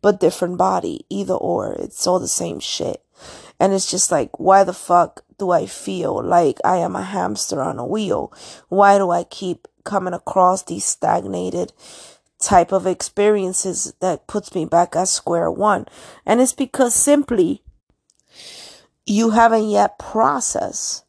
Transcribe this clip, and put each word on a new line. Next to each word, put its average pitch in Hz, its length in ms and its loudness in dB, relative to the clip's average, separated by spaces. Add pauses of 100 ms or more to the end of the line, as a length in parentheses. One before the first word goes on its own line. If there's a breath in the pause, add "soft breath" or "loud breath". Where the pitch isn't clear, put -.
but 202 180 2
different 180 380 0
body. 180 520 -2
Either 196 260 -4
or. - 380 -4
It's - 340 -6
all 180 120 2
the - 80 -6
same - 320 -6
shit. - 400 -6 (600 loud breath)
And 196 120 2
it's 190 180 -2
just - 220 -2
like, 143 280 -2
why 190 260 6
the 185 80 -6
fuck - 500 0 (140)
do 185 140 -2
I 170 160 2
feel - 540 -6
like 170 440 2
I 185 120 2
am 175 180 -2
a 196 80 -6
hamster 185 580 -4
on - 180 -6
a 123 60 -8
wheel? 208 480 -4 (340 loud breath)
Why 202 300 6
do 190 140 2
I 175 120 0
keep - 440 -10 (180)
coming 185 280 -4
across 185 500 2
these 180 200 -8
stagnated 175 880 -4 (680 loud breath)
type 180 320 4
of 180 120 0
experiences 190 1160 -2
that 180 260 -2
puts - 260 -6
me 160 120 -2
back - 300 2
at 180 120 0
square 170 420 -2
one? 208 360 0 (400 loud breath)
And 233 160 4
it's 254 100 2
because 254 420 -2
simply 277 720 2 (1400 loud breath)
you 220 240 2
haven't 220 400 4
yet 202 280 2
processed - 1120 -4